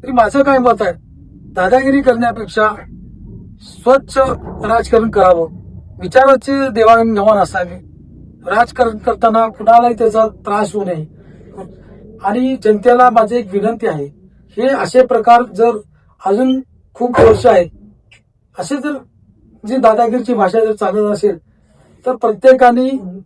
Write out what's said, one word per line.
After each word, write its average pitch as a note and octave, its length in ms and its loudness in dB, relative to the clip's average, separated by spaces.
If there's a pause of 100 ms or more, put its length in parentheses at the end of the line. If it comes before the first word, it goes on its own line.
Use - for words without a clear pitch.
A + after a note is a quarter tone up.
तरी B3+ 100 -10
माझं G#3+ 300 2
काय C#4 160 2
मत A#3+ 240 0
आहे, F3+ 100 -4 (600)
दादागिरी C4 480 0
करण्यापेक्षा A3+ 680 -2 (920)
स्वच्छ - 580 -2 (460)
राजकारण A3+ 460 0
करावं, F3+ 380 2 (520)
विचाराची C4+ 680 2
देवाणघेवाण A3 680 2
असावी, F3+ 360 -2 (720)
राजकारण A3 520 -2
करताना A3+ 500 0
कुणालाही A#3 460 2
त्याचा A3 340 0
त्रास G#3 460 -6
होऊ G3+ 100 -6
नये. D#3+ 220 -8 (1160)
आणि B3+ 400 -2
जनतेला A#3+ 460 4
माझी A3+ 260 0
एक G#3 160 -6
विनंती A3 340 -4
आहे, C#3+ 200 -6 (500)
हे B3 120 -2
असे C4 380 2
प्रकार A#3+ 360 4
जर A3 280 -2 (560)
अजून C4 340 0 (340)
खूप B3 260 -2
वर्ष A3+ 260 4
आहेत, F#3 200 4 (920)
असे F3+ 180 -6
जर C#4+ 160 -6 (760)
जी B3+ 80 -4
दादागिरीची A#3 580 0
भाषा G#3+ 300 0
जर A3 80 -2
चालत G#3 400 -4
असेल G3 260 -4 (680)
तर B3+ 100 -4
प्रत्येकाने B3+ 800 2 (280)